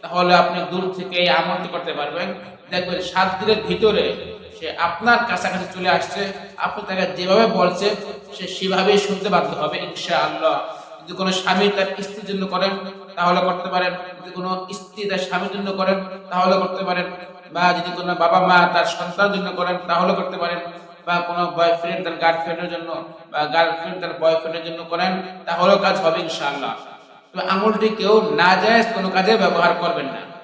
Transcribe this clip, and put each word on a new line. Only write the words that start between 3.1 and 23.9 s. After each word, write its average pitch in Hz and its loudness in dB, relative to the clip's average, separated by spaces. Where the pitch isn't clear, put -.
সাত 190 2
দিনের 208 2
ভিতরে 180 4
সে 160 -8
আপনার 220 2
কাছাকাছি 180 -4
চলে 185 0
আসছে। - -4
আপনি 196 -6
তাকে 190 -2
যেভাবে 190 4
বলছেন, 196 2
সে 185 -10
সেভাবেই 190 4
শুনতে - -2
বাধ্য 165 2
হবে - -2
ইনশাআল্লাহ। 156 0
যদি 175 -14
কোনো 185 0
স্বামী 190 2
তার 190 0
স্ত্রীর - -10
জন্য 190 -2
করেন, 190 0
তাহলে 180 2
করতে 180 -2
পারেন। 180 0
যদি 180 -16
কোনো 180 -6
স্ত্রী - -14
তার 185 -2
স্বামীর 185 -4
জন্য 202 -6
করেন, 190 2
তাহলে 208 4
করতে - -4
পারেন। 180 0
বা 175 2
যদি 180 -4
কোনো 180 -4
বাবা 170 6
মা 180 8
তার 170 4
সন্তানের 196 0
জন্য 185 -4
করেন, 180 0
তাহলে 185 2
করতে 185 -4
পারেন। 170 -4
বা 175 2
কোনো 175 -2
বয়ফ্রেন্ড 170 2
তার 165 -4
গার্লফ্রেন্ডের 170 0
জন্য 165 -8
বা 147 -2
গার্লফ্রেন্ড 165 2